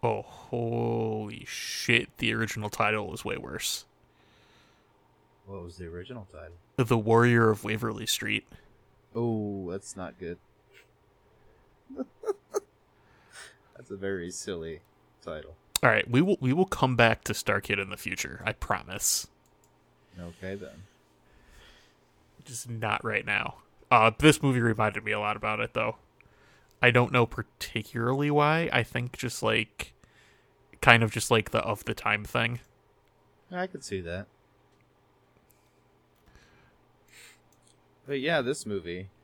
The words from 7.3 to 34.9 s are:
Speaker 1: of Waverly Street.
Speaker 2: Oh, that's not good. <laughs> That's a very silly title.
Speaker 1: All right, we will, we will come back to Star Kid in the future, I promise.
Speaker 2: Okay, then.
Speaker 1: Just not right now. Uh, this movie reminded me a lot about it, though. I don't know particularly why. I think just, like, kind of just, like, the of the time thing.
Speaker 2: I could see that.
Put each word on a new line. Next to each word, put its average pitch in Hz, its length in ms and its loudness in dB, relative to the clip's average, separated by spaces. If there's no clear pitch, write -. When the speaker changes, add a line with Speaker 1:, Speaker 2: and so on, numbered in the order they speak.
Speaker 1:
of 107 140 0
Waverly 110 420 -4
Street. 107 420 -2
Speaker 2:
Oh, 104 560 -4
that's - 240 -10
not 90 240 -12
good. 87 180 -8
<laughs> 269 160 -10
That's - 160 -20
a 101 40 -8
very 95 360 -4
silly 82 500 -8
title. 80 320 -12
Speaker 1:
All 131 60 8
right, 110 200 2
we 123 120 4
will, 190 200 2
we 127 100 2
will 180 140 4
come 131 300 0
back 113 300 4
to - 80 -4
Star 101 280 0
Kid 101 180 -2
in 98 100 -4
the 95 80 -10
future, - 480 -8
I 110 80 -2
promise. - 760 -4
Speaker 2:
Okay, 90 360 -12
then. 87 280 -16
Speaker 1:
Just 120 260 -12
not 110 360 -2
right 104 200 -2
now. - 300 -2
Uh, 113 280 8
this 147 260 8
movie 131 160 2
reminded 107 460 0
me 107 60 -2
a 104 80 -2
lot 104 180 -2
about 107 220 -4
it, 110 140 -6
though. 113 220 -2
I 123 100 8
don't 123 220 4
know 120 120 6
particularly 123 1040 -4
why. 151 420 4
I 127 100 2
think 123 340 -6
just, - 240 -6
like, 110 520 -2
kind 117 220 8
of 107 80 2
just, - 200 -2
like, 113 200 2
the 117 80 2
of - 260 -4
the 113 80 -4
time 107 320 -2
thing. 117 340 -2
Speaker 2:
I 180 160 -4
could 170 160 -14
see 95 180 -8
that. 87 240 -8